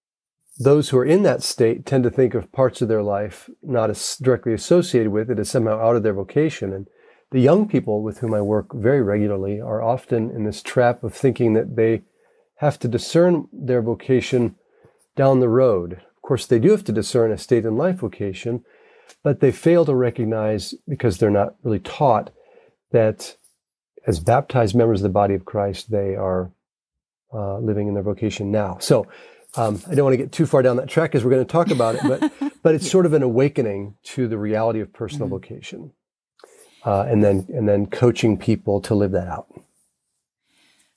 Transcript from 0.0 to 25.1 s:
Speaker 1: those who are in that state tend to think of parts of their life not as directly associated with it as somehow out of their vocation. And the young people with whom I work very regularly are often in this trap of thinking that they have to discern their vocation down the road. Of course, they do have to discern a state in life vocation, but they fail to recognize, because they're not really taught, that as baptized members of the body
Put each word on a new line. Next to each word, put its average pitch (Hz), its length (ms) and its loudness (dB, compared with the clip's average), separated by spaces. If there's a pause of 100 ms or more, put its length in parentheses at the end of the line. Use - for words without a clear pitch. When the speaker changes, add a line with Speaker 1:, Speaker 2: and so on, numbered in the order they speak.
Speaker 1:
those 139 320 4
who 131 80 2
are 123 80 2
in 180 180 4
that 131 200 0
state - 420 0
tend 131 200 2
to 117 40 2
think 127 240 2
of 113 180 -6
parts 131 300 0
of 113 60 -2
their 107 160 0
life 101 460 -6 (120)
not 113 280 0
as - 320 -6
directly 123 320 2
associated 120 580 2
with 110 180 -2
it 107 100 -2
as 98 100 -4
somehow 110 300 0
out 117 160 4
of 107 80 0
their 107 100 0
vocation. 101 600 -2
And 98 140 -10 (440)
the 135 100 0
young 185 260 4
people 107 340 -2
with 107 180 -8
whom 113 140 -4
I 104 80 0
work 104 320 -2
very 123 280 2
regularly 101 580 -2
are 113 220 -6
often 117 500 -2
in 107 140 -6
this 104 160 -6
trap 120 420 0
of 110 100 -6
thinking 117 400 2
that 113 220 -2
they 113 280 2 (540)
have 147 220 -2
to 127 80 -4
discern 165 640 2
their 123 300 -2
vocation 117 760 -2 (600)
down 135 240 4
the 120 80 2
road. 107 440 2
Of - 280 -20
course, - 240 -2
they 117 140 4
do 160 120 4
have 208 140 0
to 107 80 -2
discern 113 400 0
a 92 40 -8
state 113 280 0
in 110 120 -2
life 180 200 -2
vocation, 110 640 -6 (600)
but 143 160 0
they 131 120 4
fail 165 340 4
to 143 100 0
recognize, 110 800 -2 (140)
because 123 300 -2
they're 107 120 4
not 101 340 2
really 107 160 -2
taught, 110 520 0 (600)
that 110 440 0 (720)
as 80 120 2
baptized 117 560 2
members 113 260 4
of - 20 -2
the 101 60 2
body 98 260 2